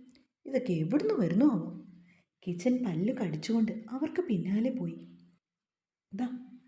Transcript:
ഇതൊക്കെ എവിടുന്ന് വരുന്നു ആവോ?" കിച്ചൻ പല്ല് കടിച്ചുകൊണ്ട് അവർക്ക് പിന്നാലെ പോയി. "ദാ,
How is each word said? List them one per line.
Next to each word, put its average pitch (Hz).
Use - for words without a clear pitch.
ഇതൊക്കെ 262
എവിടുന്ന് 233
വരുന്നു 208
ആവോ?" 208
കിച്ചൻ 180
പല്ല് 196
കടിച്ചുകൊണ്ട് 220
അവർക്ക് 302
പിന്നാലെ 208
പോയി. 170
"ദാ, 247